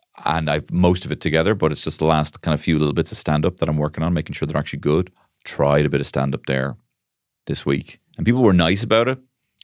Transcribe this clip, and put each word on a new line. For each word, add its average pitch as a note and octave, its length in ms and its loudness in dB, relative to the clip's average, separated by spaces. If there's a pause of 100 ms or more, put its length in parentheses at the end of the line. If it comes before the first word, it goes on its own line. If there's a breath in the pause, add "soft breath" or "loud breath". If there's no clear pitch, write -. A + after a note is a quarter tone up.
(240)
and D#2+ 240 -2
I've D2+ 220 -2
most F2+ 340 2
of C#2 80 -6
it D2 80 -8
together, E2 340 2
but D#2 180 0
it's - 120 -8
just D#2 140 -6
the D#2 80 0
last D#2 340 0
kind D#2+ 140 0
of D2 60 -4
few D#2+ 180 0
little D2+ 160 0
bits D#2 180 -2
of - 60 -10
stand-up D#2 400 0
that E2 100 -2
I'm D#2 80 0
working D2+ 260 -2
on, E2+ 120 0
making D#2+ 180 -4
sure - 140 -6
they're D2+ 100 -4
actually D2+ 220 -6
good. D2+ 320 0 (340)
Tried C#2+ 400 2
a D2 60 0
bit C#2+ 100 0
of C#2+ 60 -4
stand-up C2+ 400 -4
there C2+ 300 -4 (680)
this - 200 -6
week. - 340 -4 (160)
And - 80 -4
people A#2+ 180 2
were G2+ 120 6
nice F2+ 280 4
about A#2 260 2
it. C3 100 -2 (460)